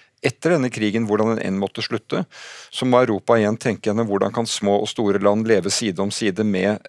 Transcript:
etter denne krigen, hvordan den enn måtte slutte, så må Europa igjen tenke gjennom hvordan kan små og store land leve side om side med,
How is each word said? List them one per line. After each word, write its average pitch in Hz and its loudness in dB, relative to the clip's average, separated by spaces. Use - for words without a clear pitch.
etter 151 -2
denne 127 0
krigen, 110 -2
hvordan 110 2
den 104 -6
enn 95 -2
måtte 98 -6
slutte, 156 -4
så - -6
må 127 6
Europa 117 2
igjen 107 2
tenke 107 -2
gjennom 110 0
hvordan 101 0
kan 117 -2
små 101 0
og 107 -4
store 101 0
land 107 2
leve 98 2
side 95 -2
om 101 -2
side 107 -2
med, 101 0